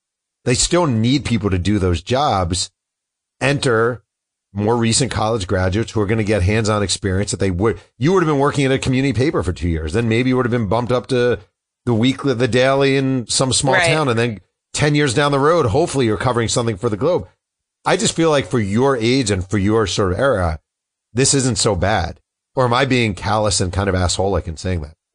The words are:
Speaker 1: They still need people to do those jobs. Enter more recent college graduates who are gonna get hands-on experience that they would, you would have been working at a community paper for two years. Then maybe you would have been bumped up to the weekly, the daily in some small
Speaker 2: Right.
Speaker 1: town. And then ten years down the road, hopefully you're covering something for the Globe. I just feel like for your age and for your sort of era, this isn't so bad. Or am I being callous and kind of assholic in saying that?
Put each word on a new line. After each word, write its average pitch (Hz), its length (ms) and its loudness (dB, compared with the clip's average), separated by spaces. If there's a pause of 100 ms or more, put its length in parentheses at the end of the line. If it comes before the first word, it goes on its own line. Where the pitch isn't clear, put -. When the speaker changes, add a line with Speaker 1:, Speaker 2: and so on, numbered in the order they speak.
(440)
Speaker 1:
They 127 100 0
still 175 320 0
need 123 380 0
people 104 260 0
to 92 80 0
do 101 200 0
those 87 240 0
jobs. 101 680 -2 (680)
Enter 123 640 0 (480)
more 104 240 0
recent 117 340 0
college 110 360 -2
graduates 95 460 -2
who 110 80 -2
are 101 60 0
gonna 113 180 0
get 101 180 0
hands-on 104 400 0
experience 95 480 -2
that 87 100 -6
they 98 100 0
would, 95 300 -2 (180)
you 147 140 2
would 190 100 4
have 156 60 0
been 147 100 0
working 139 260 0
at 131 80 2
a 135 60 0
community 131 340 0
paper 139 300 0
for 92 100 -4
two 87 160 -4
years. 78 240 -2
Then 117 160 0
maybe 120 200 2
you 127 80 2
would 123 100 0
have 110 40 -2
been 113 180 -2
bumped 117 240 -2
up 123 160 -2
to 123 300 0 (460)
the 120 100 0
weekly, 127 400 0
the 120 140 0
daily 135 480 2
in 135 300 0
some 131 260 0
small 135 220 0
Speaker 2:
Right. 175 120 2
Speaker 1:
town. 156 220 2
And 113 100 0
then 117 220 -2 (340)
ten 147 200 0
years 147 200 2
down 147 180 2
the 139 60 2
road, 151 280 4
hopefully 135 400 0
you're 104 120 0
covering 117 300 0
something 117 280 -2
for 117 140 -2
the 104 60 -2
Globe. 131 320 -2 (560)
I 160 120 2
just 214 180 -2
feel 165 160 2
like 143 160 0
for 127 140 -2
your 117 360 2
age 120 340 0
and 92 180 -2
for 110 80 -2
your 104 300 2
sort 92 260 -2
of 95 60 -4
era, 95 420 0 (520)
this 131 200 2
isn't 127 240 0
so 107 180 0
bad. 90 460 -2 (340)
Or 131 100 0
am 117 100 0
I 135 100 2
being 120 300 0
callous 107 460 -2
and 92 120 -2
kind 98 160 0
of 90 60 0
assholic 92 520 0
in 82 100 -10
saying 90 260 -4
that? 76 120 -14 (200)